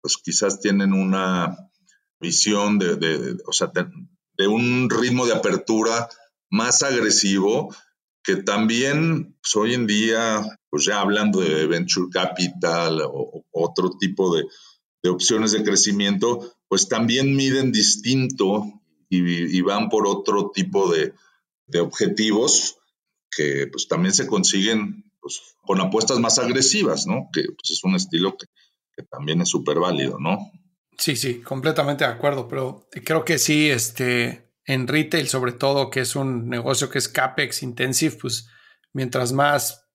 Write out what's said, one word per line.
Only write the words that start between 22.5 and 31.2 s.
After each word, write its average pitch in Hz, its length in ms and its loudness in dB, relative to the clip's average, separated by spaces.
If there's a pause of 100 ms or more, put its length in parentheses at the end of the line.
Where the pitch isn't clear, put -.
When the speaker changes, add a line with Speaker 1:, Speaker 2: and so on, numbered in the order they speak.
Speaker 1:
que, 69 400 -2
pues, - 160 -8
también 95 280 0
se 135 120 0
consiguen, 101 960 -2
pues, - 220 -14 (180)
con 95 220 0
apuestas 110 360 0
más 117 200 2
agresivas, 127 680 2
¿no? 127 240 -4
Que, 80 120 -2
pues, - 280 -6
es 82 140 -6
un 95 100 2
estilo 92 440 -2
que, - 80 -18 (500)
que - 60 -16
también 78 400 -2
es 87 80 -2
súper 73 280 0
válido, 80 400 0
¿no? 82 320 -4 (460)
Speaker 2:
Sí, - 180 -2
sí, 120 280 -4